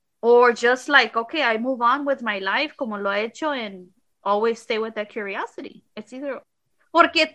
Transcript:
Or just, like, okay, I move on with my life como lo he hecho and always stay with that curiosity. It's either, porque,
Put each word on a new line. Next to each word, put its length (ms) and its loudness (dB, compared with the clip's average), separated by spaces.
Or 320 6
just, 360 0
like, 280 4
okay, 260 -4
I 160 0
move 240 -4
on 220 2
with 180 -2
my 180 -4
life 360 -4
como 200 -6
lo 140 -2
he 180 -2
hecho 280 -6
and 320 -10
always 360 0
stay 180 -4
with 180 -6
that 120 -8
curiosity. 760 -10
It's 160 -18
either, 280 -10
porque, 420 4